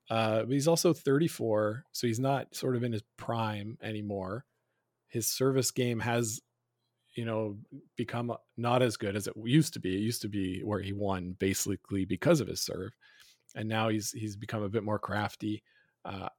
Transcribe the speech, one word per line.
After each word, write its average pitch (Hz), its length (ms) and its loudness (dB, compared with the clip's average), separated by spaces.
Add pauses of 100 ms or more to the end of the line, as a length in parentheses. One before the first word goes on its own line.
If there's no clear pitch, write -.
Uh, 110 360 2
but 117 80 -2
he's 143 160 2
also 165 260 6
thirty-four, 117 960 2
so - 160 -4
he's 117 140 2
not 135 340 0
sort 131 220 0
of 117 80 0
in 120 80 -2
his 107 100 -2 (140)
prime 110 680 -4
anymore. 104 600 -6 (640)
His 113 180 -2
service 131 460 2
game 123 260 2
has, 117 420 0 (760)
you 120 80 -4
know, 110 340 -2 (380)
become 120 360 -4 (240)
not 120 260 4
as 117 140 2
good 101 200 -2
as 101 100 -4
it - 80 -8 (100)
used 147 300 6
to - 60 -6
be. 92 160 0
It 98 40 0
used 113 220 -2
to 110 60 -4
be 98 320 -2
where 104 200 -2
he 98 120 -4
won 95 480 -2
basically 98 640 0
because 139 360 4
of 104 60 -2
his 87 140 -6
serve, - 320 -6 (640)
and 110 120 -6
now 110 200 2
he's, 107 240 0
he's 107 240 -6
become 110 260 -6
a 101 60 -2
bit 101 160 0
more 107 160 -2
crafty. 104 640 -4 (400)
Uh, 95 240 -8 (100)